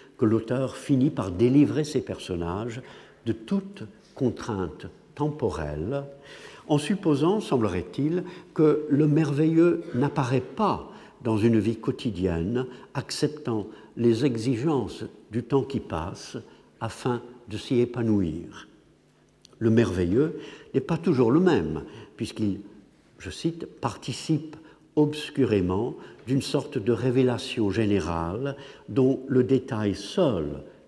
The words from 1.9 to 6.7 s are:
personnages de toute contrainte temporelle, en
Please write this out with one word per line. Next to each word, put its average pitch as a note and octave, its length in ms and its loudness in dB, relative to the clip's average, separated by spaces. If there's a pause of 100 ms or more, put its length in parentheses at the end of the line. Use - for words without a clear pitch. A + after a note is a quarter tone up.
personnages F#2+ 800 -6 (440)
de A#2 60 -4
toute G3 520 -4 (300)
contrainte G2 720 -4 (280)
temporelle, G#2 880 -4 (640)
en D3+ 100 4